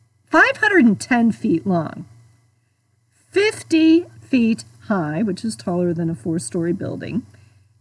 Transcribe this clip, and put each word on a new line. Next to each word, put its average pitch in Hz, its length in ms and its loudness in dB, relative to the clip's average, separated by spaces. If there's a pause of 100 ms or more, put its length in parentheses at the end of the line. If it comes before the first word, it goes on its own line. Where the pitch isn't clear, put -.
(260)
five 440 320 4
hundred 403 260 2
and 196 160 4
ten 233 320 0
feet 190 340 -2
long, 170 380 -4 (1300)
fifty 330 720 2 (160)
feet 226 440 0 (180)
high, 165 400 -2
which 190 220 -6
is 220 120 -6
taller 175 360 -2
than 165 180 -4
a 170 40 -4
four-story 170 580 -4
building, - 520 -8 (560)